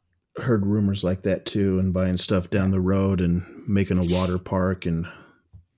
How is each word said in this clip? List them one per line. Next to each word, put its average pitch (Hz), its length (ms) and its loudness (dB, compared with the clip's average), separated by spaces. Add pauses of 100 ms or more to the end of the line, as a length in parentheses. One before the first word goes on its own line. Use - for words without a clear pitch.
(380)
heard 110 280 0
rumors 101 380 0
like 92 200 0
that 92 220 -2
too, 98 340 0
and 92 140 0
buying 92 240 0
stuff 90 320 0
down 95 220 2
the 95 100 0
road 95 400 2
and 87 220 2 (240)
making 98 300 2
a 90 60 2
water 90 340 0
park, 92 480 -2
and 82 200 -2 (720)